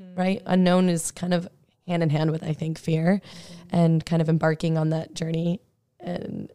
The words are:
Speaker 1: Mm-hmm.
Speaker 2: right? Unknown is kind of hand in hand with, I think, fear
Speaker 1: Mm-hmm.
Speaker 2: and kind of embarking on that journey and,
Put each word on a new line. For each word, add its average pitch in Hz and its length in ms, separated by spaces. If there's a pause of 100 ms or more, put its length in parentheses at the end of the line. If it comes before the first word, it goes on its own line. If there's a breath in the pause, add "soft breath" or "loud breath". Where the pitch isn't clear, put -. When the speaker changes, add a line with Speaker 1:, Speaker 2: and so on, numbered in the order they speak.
Speaker 1:
Mm-hmm. 185 180
Speaker 2:
right? 185 280
Unknown 185 420
is 170 220
kind 180 240
of 175 140 (380)
hand 170 160
in 156 80
hand 156 200
with, 156 120
I 165 120
think, 160 240
fear 165 460
Speaker 1:
Mm-hmm. - 520
Speaker 2:
and 165 300
kind 165 160
of 160 60
embarking 160 500
on 156 120
that 160 240
journey 165 460 (400)
and, - 540